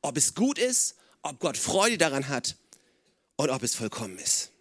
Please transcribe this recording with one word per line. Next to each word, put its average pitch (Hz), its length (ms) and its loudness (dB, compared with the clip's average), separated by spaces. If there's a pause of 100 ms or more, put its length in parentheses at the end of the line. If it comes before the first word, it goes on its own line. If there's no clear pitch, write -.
ob 139 140 0
es - 200 2
gut 262 220 0
ist, 247 360 0 (280)
ob 147 180 -8
Gott 151 160 0
Freude 202 420 2
daran 139 300 2
hat 135 260 -2 (800)
und 139 160 0
ob 123 140 -2
es 117 100 0
vollkommen 104 440 -6
ist. - 420 -2